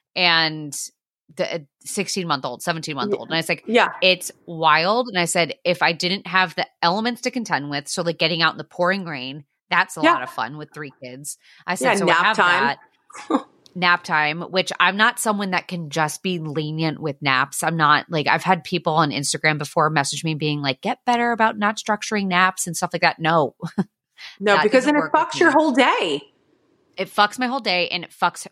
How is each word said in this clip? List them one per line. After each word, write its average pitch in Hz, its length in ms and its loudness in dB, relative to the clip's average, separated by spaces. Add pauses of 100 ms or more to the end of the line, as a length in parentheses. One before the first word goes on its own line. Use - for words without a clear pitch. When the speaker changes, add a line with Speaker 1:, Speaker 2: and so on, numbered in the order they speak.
(160)
Speaker 1:
and 160 640 0 (580)
the, - 200 -4
uh, 170 40 -6 (240)
sixteen-month-old, 151 800 -4
seventeen-month-old. 143 640 -4
Speaker 2:
Yeah. 147 40 -6
Speaker 1:
And - 20 -4
I 165 60 0
was 160 100 -6
like, - 160 -4
Speaker 2:
Yeah. 220 280 2 (100)
Speaker 1:
"It's 185 280 2 (140)
wild." 165 640 2
And 185 100 -2
I 170 60 2
said, 165 300 0 (100)
"If 175 160 0
I 160 100 4
didn't 180 360 -2
have 175 280 0
the - 120 -4 (160)
elements 220 380 0
to 247 100 -2
contend 151 400 -4
with, 143 160 -6
so, - 160 -4
like, 165 160 -4
getting 165 240 0
out 160 100 4
in 156 60 -14
the 151 40 -8
pouring 180 420 -2
rain, 143 380 -10 (280)
that's 180 260 0
a 156 40 -4
Speaker 2:
Yeah. 233 120 4
Speaker 1:
lot 123 100 -2
of 127 60 -10
fun 127 260 -6
with 151 180 -12
three 151 200 -12 (100)
kids." 131 340 -14 (280)
I 180 100 -4
said, 247 180 2
Speaker 2:
Yeah, - 20 2
Speaker 1:
"So 190 100 0
Speaker 2:
nap 170 140 4
Speaker 1:
I 180 40 2
have 214 140 2
Speaker 2:
time. 175 260 4 (640)
Speaker 1:
that." - 200 0
Speaker 2:
<laughs> - 60 -20 (220)
Speaker 1:
Nap 175 280 2
time, 156 380 0
which 185 360 0
I'm 185 160 4
not 226 240 2
someone 202 320 -2
that 175 160 -2
can 170 220 -10
just 151 340 -2
be 180 160 -2
lenient 156 600 -4
with 151 200 -8
naps. 135 400 0
I'm 165 140 0
not, 151 320 4
like, 156 200 -2
I've 151 160 2
had 180 200 0
people 165 300 -4
on 156 160 2
Instagram 151 480 -2
before 151 320 0
message 143 340 -2
me 160 100 -2
being 151 280 -4
like, 135 180 -4
"Get 233 260 -6
better 240 280 0
about 220 240 0
not 208 180 -2
structuring 208 520 -2
naps 185 400 2
and 165 100 -6
stuff 175 160 -4
like 170 80 -2
that." 170 180 2
No. 160 420 2
<laughs> - 280 -4 (500)
Speaker 2:
No, 202 160 4
Speaker 1:
That 156 80 4
Speaker 2:
because 254 220 4
Speaker 1:
doesn't 294 80 2
Speaker 2:
then 294 80 2
it - 40 -2
Speaker 1:
work - 80 -10
with 311 100 4
Speaker 2:
fucks - 180 -6
your 330 80 8
Speaker 1:
me. 285 80 2
Speaker 2:
whole 311 140 4
day. 247 500 2 (760)
Speaker 1:
It 185 120 -6
fucks 208 280 2
my 254 100 -2
whole 254 120 -4
day 180 300 0
and 175 160 -6
it - 60 -16
fucks - 400 -4